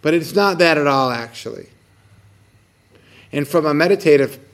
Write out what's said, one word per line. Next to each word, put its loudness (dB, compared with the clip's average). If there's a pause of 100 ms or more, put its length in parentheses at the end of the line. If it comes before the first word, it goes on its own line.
But -2
it's -4
not 0
that 4
at 0
all, 0
actually. -12 (1600)
And -4
from -2
a 0
meditative 2 (140)